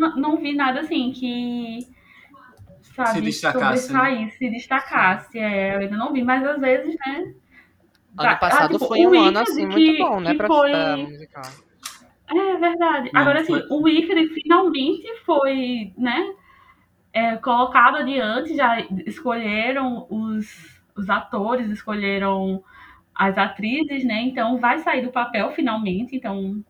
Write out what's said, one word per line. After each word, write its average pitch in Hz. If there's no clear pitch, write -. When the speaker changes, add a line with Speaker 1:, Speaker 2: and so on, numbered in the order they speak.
Speaker 1:
não 302
vi 285
nada, 277
assim, 285
que, 240
sabe, 240
Speaker 2:
Se 165
destacasse, 262
né? 254
Speaker 1:
sobressaísse, 240
se 247
destacasse, 233
Speaker 2:
Sim. 226
Speaker 1:
é, 196
eu 196
ainda 202
não 262
vi, 254
mas 262
às 285
vezes, 277
né, 269
Speaker 3:
Ano -
Speaker 1:
tá, 151
ah, -
Speaker 3:
passado 302
Speaker 1:
tipo, 254
Speaker 3:
foi 320
Speaker 1:
o 370
Speaker 3:
um 339
ano, 370
Speaker 1:
Wicked 440
Speaker 3:
assim, -
Speaker 1:
que, 294
Speaker 3:
muito 311
bom, 254
né, 170
Speaker 1:
que 294
Speaker 3:
pra, 311
Speaker 1:
foi 285
Speaker 3:
pra 156
musical. 147
Speaker 1:
É 370
verdade. 330
Speaker 2:
Não, 285
Speaker 1:
Agora, 285
Speaker 2:
foi 330
Speaker 1:
assim, -
o 302
Wicked 320
finalmente 339
foi, 262
né, 254
é, 226
colocado 247
adiante, 269
já 233
escolheram 233
os, 214
os 196
atores, 214
escolheram 196
as 196
atrizes, 254
né? 226
Então 247
vai 247
sair 285
do 247
papel 240
finalmente, 220
então 196